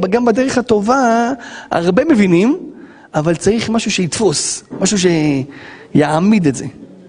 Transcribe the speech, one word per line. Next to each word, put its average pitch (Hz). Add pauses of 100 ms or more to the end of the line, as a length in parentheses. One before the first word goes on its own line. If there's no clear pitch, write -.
(100)
גם 240
בדרך 254
הטובה, 233 (380)
הרבה 185
מבינים, 214 (560)
אבל 160
צריך 214
משהו 220
שיתפוס, - (160)
משהו 190
שיעמיד 156
את 135
זה. 135 (420)